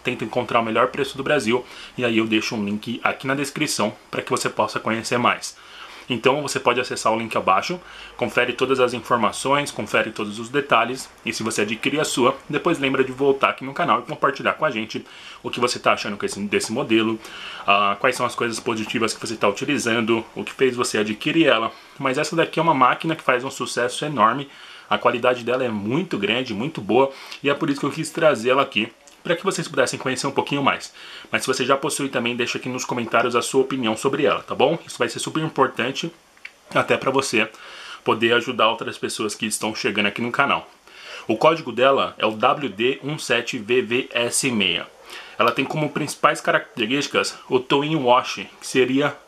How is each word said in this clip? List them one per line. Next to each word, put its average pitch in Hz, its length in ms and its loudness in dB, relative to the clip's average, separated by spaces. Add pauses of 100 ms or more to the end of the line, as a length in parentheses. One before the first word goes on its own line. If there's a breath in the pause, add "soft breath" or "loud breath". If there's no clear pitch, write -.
tento 123 220 -4
encontrar 117 360 0
o 113 40 -2
melhor 117 220 4
preço 139 280 -4
do 131 60 -8
Brasil 127 420 2 (320 loud breath)
e 127 80 -4
aí 113 140 2
eu 110 80 4
deixo 110 300 0
um 104 100 -2
link 104 380 -6
aqui 101 240 -2
na 135 80 0
descrição 139 580 -2 (160)
pra - 140 -4
que - 80 -6
você 123 180 0
possa 110 300 0
conhecer 113 400 0
mais. - 360 2 (540 loud breath)
Então 131 320 2
você 135 180 -4
pode 120 220 2
acessar 117 320 0
o 113 40 0
link 113 200 -4
abaixo, 98 420 0 (380 loud breath)
confere 123 340 0
todas 127 300 2
as 123 120 4
informações, 123 800 0
confere 110 400 -2
todos 104 280 -8
os 117 100 -10
detalhes 131 600 0 (140)
e 113 80 -4
se 113 100 -6
você 110 200 -2
adquirir 113 400 -2
a - 20 2
sua, 135 320 2 (140)
depois 147 300 0
lembra 135 220 0
de 127 120 0
voltar 135 360 4
aqui 104 140 -4
no 135 100 -10
canal 131 260 2
e - 20 -4
compartilhar 139 520 -2
com - 120 -2
a 151 60 0
gente 110 340 -6 (360 loud breath)
o - 80 -8
que - 100 -6
você 120 200 0
tá 123 140 4
achando 104 240 -4
com 101 80 -4
esse, 98 160 -4
desse 101 320 0
modelo, 120 440 2 (480 loud breath)
ah, 101 320 4
quais 127 180 2
são 127 100 -2
as 120 100 -4
coisas 117 240 -2
positivas 110 540 -2
que - 120 -8
você 110 120 -6
tá 110 100 4
utilizando, 113 760 2 (100)
o - 80 -6
que - 80 -8
fez 131 240 2
você 120 220 0
adquirir 127 480 2
ela. 113 260 4 (260 loud breath)
Mas 135 200 0
essa 151 180 -2
daqui 160 240 2
é 160 40 2
uma 165 100 4
máquina 139 420 4
que - 80 -16
faz 127 220 2
um 131 60 -6
sucesso 123 520 -4
enorme, 135 460 2 (400 loud breath)
a - 80 2
qualidade 120 480 2
dela 123 180 0
é 120 60 0
muito 113 480 -2
grande, 113 360 -2
muito 120 280 -6
boa 120 320 4 (280 loud breath)
e 139 80 0
é 143 40 2
por 147 160 -2
isso 139 100 -2
que - 60 -4
eu 139 60 -2
quis 156 180 -6
trazê-la 135 540 2
aqui, 107 280 -4 (320)
pra 170 120 0
que - 80 -12
vocês 180 240 -2
pudessem - 320 0
conhecer 131 260 -4
um 139 60 -2
pouquinho 139 320 -2
mais. 98 280 -8 (400 loud breath)
Mas 113 120 -2
se - 40 -4
você 131 160 0
já 135 140 2
possui 139 320 -4
também, 120 260 -2
deixa 120 220 -4
aqui 113 100 -8
nos 127 160 -6
comentários 120 520 0
a 117 80 4
sua 135 180 2
opinião 127 340 0
sobre 139 300 0
ela, 87 160 2
tá - 140 -8
bom? 139 280 2
Isso - 140 -14
vai - 100 0
ser - 120 -8
super 156 240 -4
importante 139 680 -2 (640)
até 143 240 2
pra - 140 0
você 131 360 0 (560 loud breath)
poder 113 300 4
ajudar 117 360 2
outras 113 280 -4
pessoas 107 380 -4
que - 100 -6
estão 110 300 -4
chegando 104 320 0
aqui 110 160 -2
no 120 80 -4
canal. 110 360 0 (600 loud breath)
O 113 100 2
código 160 340 4
dela 113 460 4
é - 80 0
o 110 60 2
W 127 360 2
D 117 360 0
um 147 160 -6
sete 117 400 -2
V 117 240 2
V 120 280 -2
S 120 380 0
meia. 95 380 0 (500 loud breath)
Ela 117 140 4
tem 135 140 -2
como 151 260 -2
principais 151 500 0
características 135 960 0 (100)
o 131 120 2
Twin 147 380 0
Wash, 123 500 2 (120)
que - 60 -20
seria 135 500 2 (120)